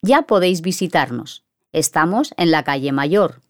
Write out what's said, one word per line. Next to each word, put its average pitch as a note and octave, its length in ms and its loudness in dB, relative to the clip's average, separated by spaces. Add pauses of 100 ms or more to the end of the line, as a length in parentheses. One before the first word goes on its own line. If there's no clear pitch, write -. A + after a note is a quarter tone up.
Ya C#4 220 4
podéis F#3 400 2
visitarnos. D3+ 800 -4 (260)
Estamos E3+ 680 -2
en E3+ 120 2
la D3+ 140 2
calle C#3 280 -4
Mayor. D3 580 -2